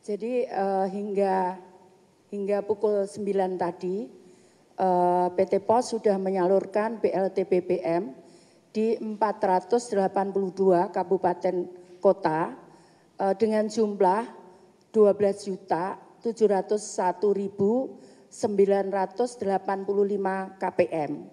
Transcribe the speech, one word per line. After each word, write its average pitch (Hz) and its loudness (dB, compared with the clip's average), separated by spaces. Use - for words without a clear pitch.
Jadi, 214 -6
eh, 196 0
hingga, 196 -2
hingga 202 -2
pukul 208 0
sembilan 190 -2
tadi, 185 -4
eh, 180 2
P 180 -6
T 196 0
Pos 233 2
sudah 214 2
menyalurkan 190 0
B 196 0
L 185 0
T 185 -2
B 180 2
B 180 -2
M 170 -2
di 220 0
empat 208 -2
ratus 196 0
delapan 196 0
puluh 196 -2
dua 190 2
kabupaten 180 -2
kota, 180 2
eh, 196 2
dengan 214 0
jumlah 208 2
dua 208 6
belas 196 0
juta 185 -4
tujuh 220 2
ratus 202 0
satu 196 0
ribu 202 -2
sembilan 196 2
ratus 196 -2
delapan 196 -2
puluh 202 2
lima 190 -4
K 185 -4
P 180 2
M. 147 -4